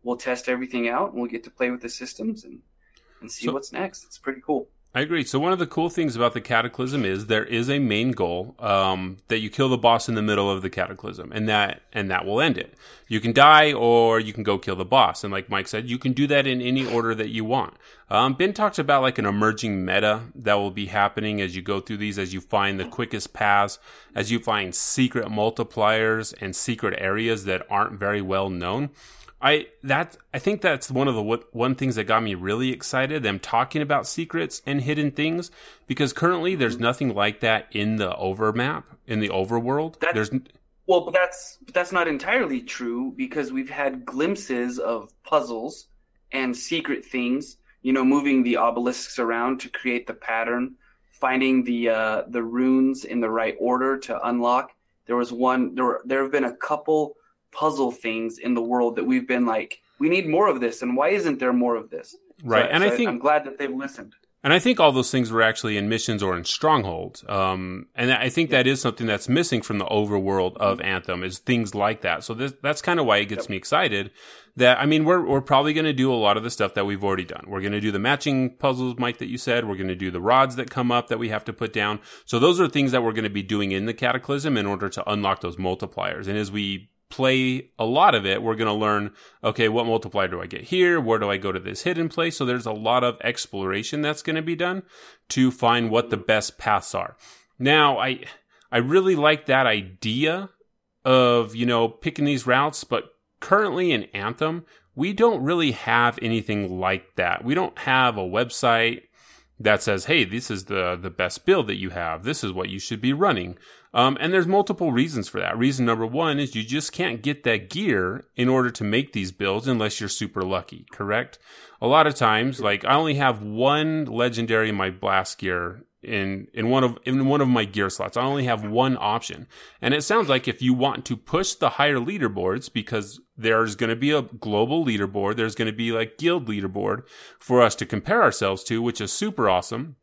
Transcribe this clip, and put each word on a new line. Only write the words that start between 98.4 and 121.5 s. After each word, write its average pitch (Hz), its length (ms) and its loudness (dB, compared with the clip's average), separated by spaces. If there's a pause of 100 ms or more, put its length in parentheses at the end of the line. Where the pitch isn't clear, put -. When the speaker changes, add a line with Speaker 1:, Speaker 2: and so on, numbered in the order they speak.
Speaker 2:
I 117 60 4
really 180 360 4
like 151 320 4
that 135 180 4
idea 117 840 -2 (540)
of, 120 500 6
you 117 120 0
know, 117 220 4
picking - 360 -4
these 139 240 0
routes, 139 340 2
but - 320 -4 (240)
currently 185 540 2
in 107 120 0 (100)
Anthem, 143 500 -4 (320)
we 170 160 -2
don't 202 320 4
really 165 280 2
have 117 480 2
anything 104 600 -2
like 95 340 -2
that. 87 300 0
We 127 100 0
don't 180 260 -2
have 131 360 2
a 101 60 -2
website 117 800 2 (580)
that 107 220 4
says, 101 240 0
"Hey, 151 180 4
this 104 260 -6
is 95 140 -6
the, 90 360 -2
the 92 100 -10
best - 360 -4
build 175 220 4
that 101 100 -4
you 95 120 -8
have. 85 340 -6
This 143 180 -4
is 98 100 -4
what 92 180 -6
you 98 100 -10
should 110 200 -8
be 123 120 2
running." 131 440 0 (360)
Um, 131 260 4
and 165 140 -2
there's 180 160 2
multiple 190 420 2
reasons 127 380 0
for - 100 -10
that. 92 180 -2
Reason 127 300 2
number 113 180 2
one 143 360 0
is 131 160 -6
you 110 80 -4
just 135 280 -6
can't 131 300 -4
get 143 220 -4
that 104 260 0
gear 120 540 -2 (100)
in 123 140 0
order 127 220 2
to - 120 -8
make 113 300 0
these 92 180 -4
builds 101 380 -2
unless 110 320 0
you're 104 80 -4
super - 340 -4
lucky, 92 480 -6
correct? 104 480 -4 (420)